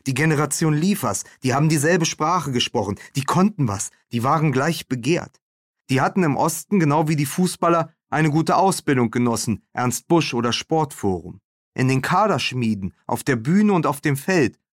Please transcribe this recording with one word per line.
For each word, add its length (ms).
die 80
Generation 600
Liefers, 500
die 100
haben 160
dieselbe 360
Sprache 460
gesprochen, 480
die 80
konnten 460
was, 200
die 120
waren 280
gleich 380
begehrt. 500
Die 120
hatten 220
im 120
Osten, 460
genau 260
wie 80
die 100
Fußballer, 680
eine 200
gute 280
Ausbildung 520
genossen, 640
Ernst 380
Busch 240
oder 180
Sportforum. 880
In 120
den 140
Kaderschmieden, 920
auf 180
der 140
Bühne 340
und 160
auf 140
dem 160
Feld 420